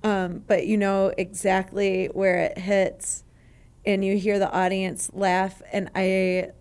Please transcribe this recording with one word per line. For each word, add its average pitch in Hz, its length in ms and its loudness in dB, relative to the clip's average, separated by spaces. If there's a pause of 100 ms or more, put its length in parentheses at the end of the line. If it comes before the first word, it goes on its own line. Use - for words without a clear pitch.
um, 190 440 -2
but 190 200 2
you 214 100 2
know 196 400 2
exactly 190 880 0
where 185 340 0
it - 180 -2
hits, 190 640 -2 (640)
and 196 180 2
you 196 140 2
hear 202 220 0
the 190 100 0
audience 185 640 -2
laugh, 185 480 0 (100)
and 196 220 -2
I 185 560 2 (100)